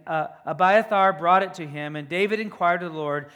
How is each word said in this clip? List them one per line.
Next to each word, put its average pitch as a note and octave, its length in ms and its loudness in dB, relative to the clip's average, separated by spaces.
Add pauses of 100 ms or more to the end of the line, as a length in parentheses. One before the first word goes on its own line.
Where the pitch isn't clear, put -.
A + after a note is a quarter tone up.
uh, D#3+ 200 -2 (180)
Abiathar F#3+ 680 2
brought E3+ 300 4
it F#3 120 -6
to D#3+ 120 -12
him, D3 280 -10
and D3 140 -10
David G3+ 300 0
inquired F3+ 420 0
of E3+ 120 -8
the D#3 40 -10
Lord, D3 380 -4